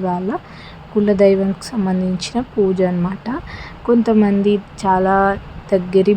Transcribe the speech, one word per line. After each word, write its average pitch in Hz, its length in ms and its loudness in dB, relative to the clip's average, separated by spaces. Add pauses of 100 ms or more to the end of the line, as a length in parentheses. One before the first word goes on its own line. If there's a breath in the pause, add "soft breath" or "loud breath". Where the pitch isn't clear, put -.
వాళ్ళ 180 240 -4 (600 loud breath)
కులదైవంకి 196 800 2
సంబంధించిన 185 680 -2 (140)
పూజ 190 260 0 (100)
అన్నమాట. 180 380 -4 (600 loud breath)
కొంతమంది 214 640 4 (280)
చాలా 190 320 2 (580)
దగ్గరి 190 440 2